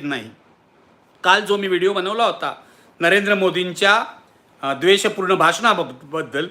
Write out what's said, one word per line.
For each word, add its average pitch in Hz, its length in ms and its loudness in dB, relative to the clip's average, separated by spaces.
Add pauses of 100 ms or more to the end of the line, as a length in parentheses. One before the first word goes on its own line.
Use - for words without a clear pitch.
नाही. 127 260 -8 (920)
काल 202 220 4
जो 202 120 2
मी 196 100 -2
व्हिडिओ 185 260 2
बनवला 202 320 0
होता 151 300 -4 (440)
नरेंद्र 202 360 2
मोदींच्या, 185 680 0 (580)
अ, 135 120 -4
द्वेषपूर्ण 190 600 0
भाषणाबद्दल 160 1160 -2